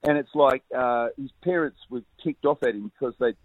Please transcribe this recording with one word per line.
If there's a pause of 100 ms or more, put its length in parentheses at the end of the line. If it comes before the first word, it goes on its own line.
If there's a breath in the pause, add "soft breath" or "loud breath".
And
it's
like, (100)
uh, (100)
his (120)
parents (100)
were (200)
ticked
off
at
him
because
they'd